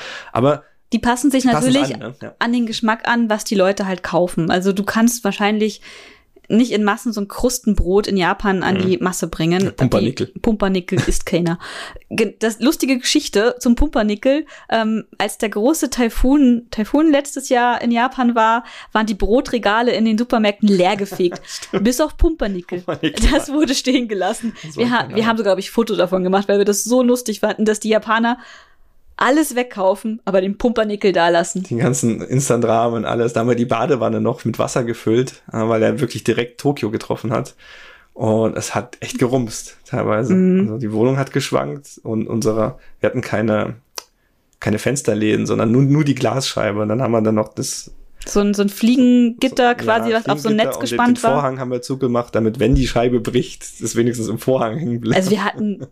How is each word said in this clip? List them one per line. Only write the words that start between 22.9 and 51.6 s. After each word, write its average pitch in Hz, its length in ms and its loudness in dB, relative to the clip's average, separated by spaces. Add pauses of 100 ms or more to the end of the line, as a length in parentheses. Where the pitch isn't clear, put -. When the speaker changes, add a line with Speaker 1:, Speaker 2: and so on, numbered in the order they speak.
Speaker 2:
Das - 180 0
wurde 277 240 2
stehen 254 320 0
gelassen. 214 460 -4 (140)
Speaker 1:
Das 156 100 -14
Speaker 2:
Wir - 80 0
Speaker 1:
war 240 80 0
Speaker 2:
ha-, 233 120 2
Speaker 1:
keine - 100 -10
Speaker 2:
wir 220 80 0
haben 226 80 2
Speaker 1:
Ahnung. 226 80 0
Speaker 2:
sogar, 196 160 2
glaub - 60 -4
ich, 196 100 -8
Foto 220 260 0
davon 180 280 0
gemacht, 190 240 0
weil 202 100 4
wir 202 80 2
das 208 180 0
so 247 180 2
lustig 240 380 0
fanden, 214 240 -2
dass 214 160 0
die 214 80 -6
Japaner 226 480 2 (800)
alles 277 380 2
wegkaufen, 220 680 -2
aber 190 160 2
den 196 180 -2
Pumpernickel 214 540 0
da 170 160 4
lassen. 175 340 0
Speaker 1:
Den 123 160 -4
ganzen 123 420 0
Instant-Ramen 117 760 0
und 113 80 -4
alles. 117 280 0
Da - 80 -2
haben 120 80 0
wir 123 60 4
die 117 100 0
Badewanne 113 560 0
noch 113 240 -2
mit 110 140 -4
Wasser 120 240 -2
gefüllt, 117 580 -2 (120)
äh, - 60 -6 (100)
weil 110 160 2
er 110 160 0
wirklich 113 240 -4
direkt 117 360 -2
Tokio 143 300 -2
getroffen 110 400 -6
hat. 123 240 -4 (580)
Und 110 440 0
es - 180 -6
hat - 240 -6
echt - 220 -6
gerumst, 123 560 -2 (100)
teilweise. 107 480 0
Speaker 2:
Mhm. 185 280 4
Speaker 1:
Also 113 160 -2
die 110 140 -6
Wohnung 123 240 2
hat 135 160 -4
geschwankt 139 680 -4
und 113 240 -4
unsere, 110 540 -2 (180)
wir 110 100 0
hatten 123 120 -6
keine, 107 560 -2 (800)
keine 107 220 -2
Fensterläden, 107 640 0
sondern 107 240 0
nur, 123 120 4
nur 143 200 4
die 143 140 0
Glasscheibe. 113 640 -2
Und 107 80 -2
dann 110 120 0
haben 117 120 -2
wir 113 100 2
dann 110 140 2
noch - 180 -2
das - 380 -10 (340)
Speaker 2:
So - 140 0
ein, 202 140 2
so 202 80 0
ein 202 60 2
Fliegengitter 247 1080 2
Speaker 1:
So, 226 60 -8
Speaker 2:
quasi, 226 260 0
Speaker 1:
ja, 220 60 2
Speaker 2:
was 226 120 -4
auf - 120 0
so 143 80 -4
ein 214 60 2
Speaker 1:
Fliegengitter 214 140 2
Speaker 2:
Netz 123 80 -2
Speaker 1:
und - 40 -6
Speaker 2:
gespannt 117 280 0
Speaker 1:
den, 123 80 6
den - 80 -10
Speaker 2:
war. 113 80 4
Speaker 1:
Vorhang 135 280 0